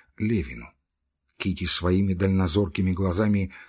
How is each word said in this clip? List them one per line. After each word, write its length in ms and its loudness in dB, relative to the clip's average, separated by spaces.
Левину. 560 -4
Кити 280 -4
своими 500 2
дальнозоркими 800 0
глазами 600 0